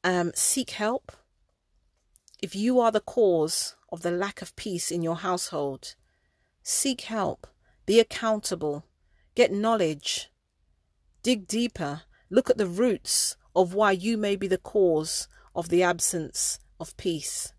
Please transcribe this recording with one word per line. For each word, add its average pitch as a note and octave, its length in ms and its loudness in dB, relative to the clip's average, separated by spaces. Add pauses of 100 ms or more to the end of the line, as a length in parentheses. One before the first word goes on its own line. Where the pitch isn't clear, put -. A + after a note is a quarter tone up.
um, F3+ 300 0
seek - 360 0
help. A3+ 420 -4 (1300)
If F#3 120 -10
you A#3+ 260 2
are A#3 100 4
the A3 100 2
cause F3 760 2 (140)
of E3+ 120 -10
the F3 80 -2
lack F#3 320 -4
of - 140 -14
peace F3+ 340 -6
in E3+ 120 -2
your E3 140 -2
household, E3 800 -4 (680)
seek - 400 -2
help, - 440 -4 (400)
be A3 140 8
accountable, F#3 840 -2 (480)
get - 180 4
knowledge, G3+ 800 -2 (920)
dig A3 240 0
deeper, F#3 560 -4 (280)
look A3+ 200 2
at B3+ 80 4
the G#3 80 0
roots G3 680 0 (180)
of F3+ 200 4
why G3+ 180 4
you G3 240 0
may G#3 180 0
be G3 140 -4
the F#3 100 0
cause E3 680 2 (260)
of E3+ 140 -4
the F3 140 4
absence E3+ 760 -2 (220)
of - 160 -12
peace - 640 -6